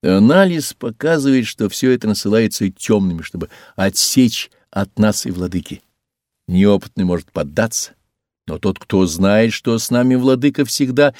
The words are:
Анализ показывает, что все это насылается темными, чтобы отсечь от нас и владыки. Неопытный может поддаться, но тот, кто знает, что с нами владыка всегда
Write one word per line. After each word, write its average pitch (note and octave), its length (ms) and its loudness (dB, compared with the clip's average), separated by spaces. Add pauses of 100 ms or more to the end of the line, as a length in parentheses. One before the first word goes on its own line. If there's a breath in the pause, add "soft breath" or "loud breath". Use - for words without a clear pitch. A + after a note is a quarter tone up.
Анализ D3 680 2
показывает, C3+ 720 -2
что G#2 240 -4
все B2+ 220 0
это A#2+ 160 0
насылается G#2+ 600 0
темными, F#2 520 -2
чтобы D#2+ 280 -12 (260 loud breath)
отсечь - 760 0 (180)
от - 280 -6
нас G#2+ 280 0
и A#2 60 -6
владыки. F2+ 500 -6 (640)
Неопытный G2 560 2
может F2 280 -2
поддаться, D#2+ 600 -4 (520)
но D#2+ 140 -10
тот, F#2 200 -4
кто F#2+ 260 0
знает, G2 460 2
что A#2 260 -4
с - 140 -6
нами B2 240 2
владыка C3 480 0
всегда C3+ 560 0